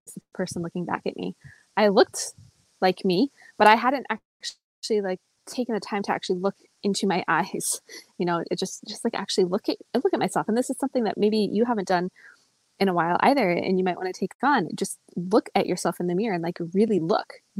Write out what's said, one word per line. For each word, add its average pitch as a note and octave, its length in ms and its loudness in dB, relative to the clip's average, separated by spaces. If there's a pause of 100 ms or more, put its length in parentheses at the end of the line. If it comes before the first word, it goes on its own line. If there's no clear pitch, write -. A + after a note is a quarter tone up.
(140)
the - 80 -16 (100)
person F3+ 300 -6
looking E3+ 240 -6
back - 180 -2
at - 140 -6
me. F3+ 180 -8 (400)
I G#3 120 6
looked - 440 2 (480)
like F#3 240 2
me, F#3+ 260 2 (280)
but G#3+ 80 6
I G#3+ 80 10
hadn't A#3+ 340 0
actually, - 960 -6
like, F#3 180 -4 (240)
taken A#3 300 -4
the F#3+ 60 -2
time G3+ 240 -6
to G#3 80 -2
actually - 260 -2
look G3 160 -2 (300)
into G3+ 200 0
my F#3 200 0
<laughs> - 40 -4
eyes. E3+ 520 -2 (360)
You F#3 80 -2
know, E3+ 240 0
it F3+ 120 -6
just, - 260 -8
just, - 160 -14
like, A#3 120 -2
actually G3 300 0
look F3+ 240 -2
at, - 80 -2 (160)
look C#4 220 2
at A3+ 60 -2
myself. - 260 -2
And G#3+ 100 0
this B3+ 140 -2
is C4 80 -6
something C4 240 -2
that G3+ 160 -2
maybe G#3+ 200 2
you G#3 260 2
haven't A3 240 -2
done F#3 220 0 (680)
in G3 100 4
a F3+ 60 0
while E3+ 240 2
either, B3 320 4
and F3+ 260 0
you F#3 80 0
might F3 120 -2
wanna F#3 160 -6
take - 280 -6
on. A#3+ 360 2
Just - 240 -6 (160)
look F#3 400 2
at G3 100 2
yourself F3 320 -2
in F3 80 -2
the F3+ 80 0
mirror G3+ 200 0
and, E3+ 100 -2
like, F3 140 -6 (140)
really G3+ 280 2
look, - 340 -2 (260)